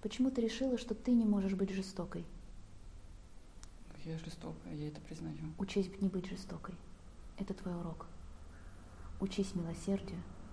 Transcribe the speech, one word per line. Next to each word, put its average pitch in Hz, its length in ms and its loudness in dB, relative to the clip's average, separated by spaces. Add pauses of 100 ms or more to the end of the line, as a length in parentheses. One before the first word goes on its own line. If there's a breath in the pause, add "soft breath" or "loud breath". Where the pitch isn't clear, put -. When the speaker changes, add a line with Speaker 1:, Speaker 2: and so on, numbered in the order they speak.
Speaker 1:
Почему 254 300 4
ты 247 100 4
решила, 233 380 4
что - 160 0
ты - 160 4
не 233 140 10
можешь 196 280 6
быть 190 160 4
жестокой? 180 560 -2 (1800)
Speaker 2:
Я 160 140 -2
жестокая, 160 560 -6
я 151 140 -2
это 151 140 -6
признаю. 160 580 -4
Speaker 1:
Учись 196 320 4 (100)
не 196 80 6
быть 180 160 0
жестокой. - 480 -4 (640)
Это 202 160 0
твой 180 220 -2
урок. 165 320 -4 (1120 loud breath)
Учись 196 340 2
милосердию, 170 680 0 (340)